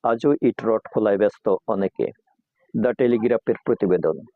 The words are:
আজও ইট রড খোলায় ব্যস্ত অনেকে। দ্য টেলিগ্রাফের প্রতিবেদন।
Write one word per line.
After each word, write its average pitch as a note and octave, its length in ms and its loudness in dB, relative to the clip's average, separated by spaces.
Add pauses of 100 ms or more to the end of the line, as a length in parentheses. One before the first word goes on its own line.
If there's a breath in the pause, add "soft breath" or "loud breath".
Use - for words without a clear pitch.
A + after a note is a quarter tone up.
আজও A#2 280 0 (100)
ইট A#2 220 0
রড A2 260 0
খোলায় G#2 320 0
ব্যস্ত - 240 0 (220)
অনেকে। - 400 -2 (640)
দ্য A#2 200 -2
টেলিগ্রাফের A#2 680 0
প্রতিবেদন। F2 540 0 (180)